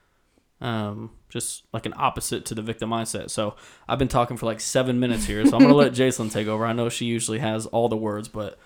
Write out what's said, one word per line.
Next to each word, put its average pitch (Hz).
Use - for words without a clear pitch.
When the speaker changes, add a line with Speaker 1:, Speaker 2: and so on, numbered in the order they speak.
Speaker 1:
um, 110
just, -
like, -
an 104
opposite 127
to -
the 110
victim 110
mindset." 113
So 104
I've 123
been 135
talking 120
for, 117
like, 110
seven 127
minutes 120
here, 104
so -
I'm 120
gonna 143
let 143
Speaker 2:
<laughs> -
Speaker 1:
Jacelyn 123
take 107
over. 107
I 117
know 117
she 120
usually 113
has 110
all 117
the 113
words, 107
but 107